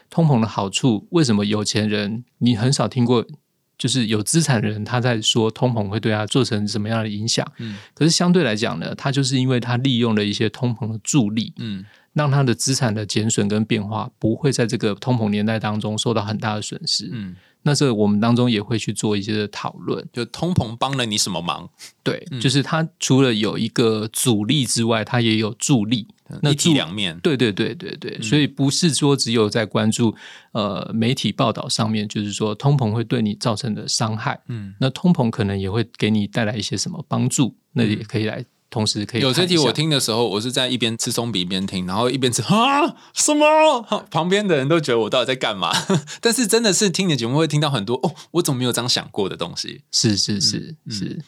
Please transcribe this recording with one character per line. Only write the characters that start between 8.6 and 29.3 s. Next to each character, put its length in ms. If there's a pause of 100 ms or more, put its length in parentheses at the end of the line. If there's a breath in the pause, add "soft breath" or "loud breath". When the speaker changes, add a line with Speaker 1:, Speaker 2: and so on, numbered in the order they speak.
Speaker 1:
呢， 160
他 140
就 140
是 140
因 100
为 140
他 160
利 200
用 160
了 120
一 80
些 160
通 260
膨 160
的 100
助 280
力， 280
Speaker 2:
嗯。 280 (280 loud breath)
Speaker 1:
让 180
他 100
的 140
资 180
产 180
的 140
减 240
损 180
跟 160
变 220
化 320
不 180
会 160
在 140
这 100
个 200
通 200
膨 140
年 160
代 140
当 200
中 160
受 200
到 100
很 140
大 160
的 80
损 240
失。 260
Speaker 2:
嗯。 220 (260 soft breath)
Speaker 1:
那 140
这 100
个 80
我 140
们 120
当 160
中 140
也 100
会 200
去 120
做 240
一 60
些 120
的 160
讨 240
论。 380
Speaker 2:
就 140
通 260
膨 240
帮 220
了 80
你 100
什 160
么 80
忙？ 300 (320 loud breath)
Speaker 1:
对， 300
Speaker 2:
嗯。 100
Speaker 1:
就 80
是 140
它 240 (120)
除 220
了 100
有 240
一 120
个 440
阻 340
力 200
之 180
外， 220
它 160
也 140
有 240
助 260
力。 220 (220)
Speaker 2:
嗯， 120
Speaker 1:
那 120
助- 180
Speaker 2:
一 0
体 20
两 180
面。 280
Speaker 1:
对， 180
对， 140
对， 240
对， 220
对。 220
Speaker 2:
嗯。 40
Speaker 1:
所 120
以 120
不 240
是 200
说 240
只 160